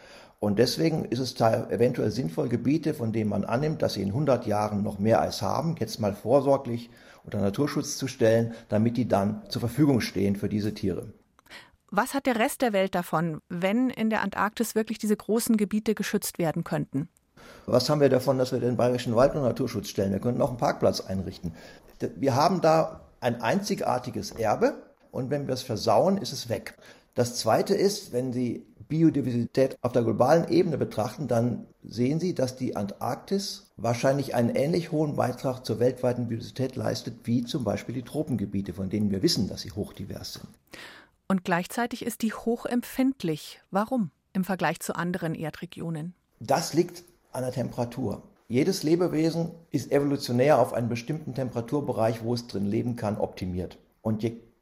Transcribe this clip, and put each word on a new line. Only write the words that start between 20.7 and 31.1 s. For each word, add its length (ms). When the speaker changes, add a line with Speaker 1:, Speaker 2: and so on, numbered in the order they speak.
Speaker 1:
einrichten. 520
Wir 180
haben 260
da 380
ein 200
einzigartiges 880
Erbe 420
und 200
wenn 180
wir 60
es 80
versauen, 560
ist 160
es 160
weg. 260
Das 220
Zweite 360
ist, 380
wenn 220
Sie 320
Biodiversität 920
auf 120
der 80
globalen 480
Ebene 280
betrachten, 520